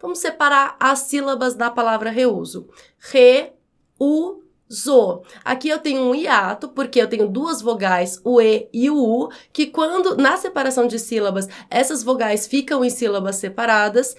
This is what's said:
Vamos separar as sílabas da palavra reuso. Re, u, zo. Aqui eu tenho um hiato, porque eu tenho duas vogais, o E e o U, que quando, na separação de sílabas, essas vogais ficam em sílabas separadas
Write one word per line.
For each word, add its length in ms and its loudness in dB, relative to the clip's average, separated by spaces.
Vamos 180 -8
separar 640 0
as 200 2
sílabas 540 -2
da 160 -2
palavra 400 -2
reuso. 580 -2
Re, 540 6
u, 440 -2
zo. 500 2
Aqui 240 -4
eu 100 -2
tenho 240 -2
um 120 2
hiato, 540 0
porque 340 0
eu 60 4
tenho 200 0
duas 320 -4
vogais, 640 -2
o 160 4
E 320 4
e 160 0
o 80 2
U, 320 0
que 140 0
quando, 500 0
na 200 2
separação 500 -2
de 120 -2
sílabas, 500 -4
essas 340 -2
vogais 440 -2
ficam 380 -2
em 60 0
sílabas 460 -4
separadas 840 0